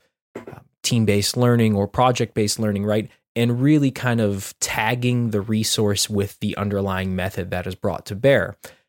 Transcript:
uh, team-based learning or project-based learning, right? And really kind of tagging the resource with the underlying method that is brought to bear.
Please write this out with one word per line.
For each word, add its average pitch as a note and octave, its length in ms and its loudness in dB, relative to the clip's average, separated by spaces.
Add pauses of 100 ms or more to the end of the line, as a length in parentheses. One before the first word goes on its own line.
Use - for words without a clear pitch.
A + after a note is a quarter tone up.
(360)
uh, - 240 -16 (220)
team-based G#2 560 2
learning A#2 380 4
or G2+ 120 0
project-based A#2+ 720 0
learning, G#2 240 -2
right? G#2+ 260 -2 (280)
And A#2+ 240 2
really C#3+ 300 4
kind A#2+ 280 0
of G2+ 400 0
tagging A#2+ 720 0
the G#2+ 100 0
resource G#2+ 680 0
with G2+ 320 -2
the G#2 160 -2
underlying G2 580 -2
method F#2 360 -6
that F2+ 140 -4
is F#2 100 -8
brought - 320 -6
to G2+ 80 -8
bear. G#2+ 420 2 (320)